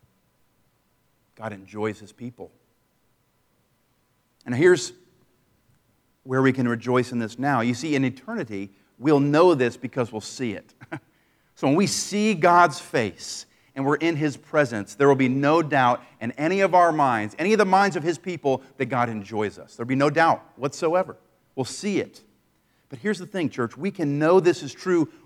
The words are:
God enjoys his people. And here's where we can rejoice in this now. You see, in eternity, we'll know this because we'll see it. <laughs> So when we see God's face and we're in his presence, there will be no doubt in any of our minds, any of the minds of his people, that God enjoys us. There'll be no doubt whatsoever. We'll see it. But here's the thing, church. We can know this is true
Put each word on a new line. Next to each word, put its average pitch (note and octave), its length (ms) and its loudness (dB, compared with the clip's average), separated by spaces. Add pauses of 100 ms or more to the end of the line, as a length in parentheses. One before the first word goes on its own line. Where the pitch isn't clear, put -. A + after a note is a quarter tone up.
(1300)
God A2 200 -12
enjoys G2+ 440 -8
his G2+ 140 -20
people. G2 400 -16 (1900)
And B2 100 -6
here's E3+ 380 2 (1300)
where C3 200 0
we C3 100 4
can C3 160 -2
rejoice A#2+ 440 -2
in A#2+ 60 -4
this A2 200 -8
now. C3+ 240 0
You B2 100 0
see, C#3+ 220 -4
in C3+ 100 0
eternity, A2+ 640 -8 (280)
we'll C#3+ 220 2
know D#3 340 4
this B2 240 0
because A#2+ 340 -6
we'll G#2+ 80 -10
see A#2 320 -8
it. - 220 -16 (180)
<laughs> D#3+ 80 -10 (540)
So - 120 -4
when C#3 100 2
we F#3+ 100 2
see G#3 480 -2
God's F3 440 4
face - 680 -6 (280)
and C3+ 120 -4
we're D3 100 0
in E3 200 -2
his D3 200 -2
presence, A#2+ 580 -2
there C#3 140 4
will C#3 60 6
be C3 140 2
no C#3+ 340 2
doubt C3 400 2 (180)
in A#2 120 -8
any F3 280 -2
of F#3 140 2
our E3+ 180 6
minds, A#2+ 460 0
any F3+ 140 0
of G#3+ 60 2
the G#3 80 2
minds F#3+ 300 2
of D#3 60 -6
his E3 160 -4
people, D3 440 -4 (160)
that C3 80 -4
God A#2+ 220 -2
enjoys G#2+ 500 -6
us. - 180 -20
There'll A#2 120 -8
be C3 60 -2
no C#3+ 160 2
doubt D#3 320 2 (140)
whatsoever. E3 600 -2 (380)
We'll C3 100 -4
see F#3 360 -6
it. - 220 -10 (680)
But B2+ 80 -14
here's G3 200 -4
the F3+ 80 -14
thing, E3+ 220 -4
church. A#2+ 280 -6
We F3+ 140 -6
can D3 280 -4
know E3 220 6
this E3+ 220 2
is C3+ 120 -12
true F3 340 0 (180)